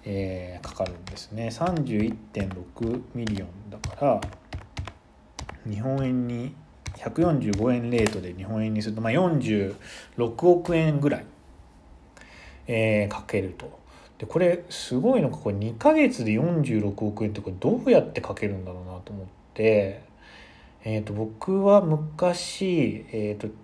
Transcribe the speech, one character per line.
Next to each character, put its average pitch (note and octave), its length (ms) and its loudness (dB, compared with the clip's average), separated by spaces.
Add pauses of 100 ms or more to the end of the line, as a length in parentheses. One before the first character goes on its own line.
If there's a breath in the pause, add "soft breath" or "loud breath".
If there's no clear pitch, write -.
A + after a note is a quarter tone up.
え F#2 560 -6
ー、 - 60 -16
か - 80 -14
か F#2+ 100 -2
る F#2 80 -6
ん F2 120 -16
で - 120 -14
す - 160 -16
ね。 A2+ 180 -6
三 E3 340 -2
十 A2+ 140 -2
一 A2+ 140 2 (200)
点 G2 160 -4
六 A2+ 540 -6 (120)
ミ A#2+ 100 -4
リ G#2 160 -2
オ F2+ 60 -10
ン - 240 -16
だ - 80 -14
か - 260 -6
ら、 A2+ 160 4 (1500)
日 G2+ 100 -4
本 C3+ 240 0
円 B2+ 220 0
に A#2+ 280 -6 (440)
百 - 240 -2
四 D#3+ 180 4
十 G#2+ 120 0
五 A2 200 2
円 A#2+ 180 0
レ A#2+ 80 2
ー G#2+ 140 4
ト F#2+ 80 -6
で F2 140 -10
日 F#2+ 100 -10
本 G#2+ 200 -2
円 A2 100 -2
に G#2 80 -2
す G#2+ 80 -4
る G#2 60 -6
と、 A2+ 40 -6
ま A2+ 80 -2
あ、 A2+ 40 0
四 E3 280 4
十 G#2 340 0 (420 loud breath)
六 A#2+ 340 4
億 F3 260 4
円 D#3 240 4
ぐ C#3+ 80 2
ら - 100 0
い、 - 80 -12 (1400 loud breath)
え A2 380 2
ー、 G2+ 40 -2
か - 180 -8
け G#2 140 -2
る F#2 160 -6
と。 - 280 -18 (340 loud breath)
で、 A2+ 80 -10
こ - 120 -2
れ F3 320 4
す - 260 -6
ご A3+ 220 4
い F3 40 2
の C3 80 0
が、 - 60 -8
こ - 140 -4
れ G2 60 -2
二 A2 180 -4
ヶ D4+ 180 4
月 C#4+ 320 4
で G#2+ 80 2
四 D#3 300 2
十 A#2 180 2
六 G2+ 220 -2
億 G#2+ 220 -2
円 G#2 60 0
っ - 20 -6
て G2 80 -8
こ - 100 -8
れ F#2 80 -8
ど - 260 2
う D3+ 60 4
や E3 100 10
っ D#3 120 -6
て - 80 -4
か - 140 -6
け - 120 -4
る G2+ 80 -2
ん F#2 100 -8
だ F#2 80 -10
ろ F2+ 100 -12
う - 20 -12
な F#2 160 -12
と G#2+ 120 -16
思 G2 120 -10
っ - 20 -14 (280)
て、 G#2 480 4 (840 loud breath)
え A2 140 -2
ー G#2 60 -4
と、 G#2 80 -8
僕 A2 520 -2
は G3+ 180 10
昔、 D#3 1300 0
え G#2 280 -4
ー - 0 -
と - 100 -8 (160)